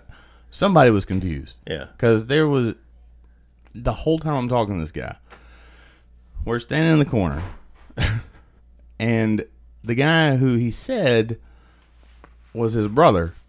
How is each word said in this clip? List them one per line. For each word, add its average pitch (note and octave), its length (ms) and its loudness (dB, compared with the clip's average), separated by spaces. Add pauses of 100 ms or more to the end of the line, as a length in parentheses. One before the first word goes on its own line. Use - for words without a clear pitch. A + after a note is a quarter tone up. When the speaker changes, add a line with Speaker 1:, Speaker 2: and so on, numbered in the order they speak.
(500)
Speaker 1:
somebody E3 400 4
was G2+ 140 2
confused. E2+ 640 -6
Speaker 2:
Yeah. D2 200 -8 (120)
Speaker 1:
'Cause A2+ 280 2
there D3+ 220 0
was, B2+ 260 0 (1000)
the A#2+ 180 -6
whole D#3+ 260 -2
time D#3 180 -4
I'm B2 120 -4
talking A2 280 -2
to E2 40 -4
this D#2 120 -8
guy, - 240 -12 (1300)
we're A#2 160 -2
standing D#3+ 320 2
in D#3 60 6
the C#3+ 60 4
corner, F2 380 -2 (540)
<laughs> A#2 60 -2 (960)
and A2+ 460 0 (380)
the A#2 120 -6
guy D3+ 420 2
who B2+ 180 2
he A#2+ 160 0
said A#2 680 0 (1120)
was A2+ 220 -2
his G#2+ 140 0
brother G#2 460 2 (140)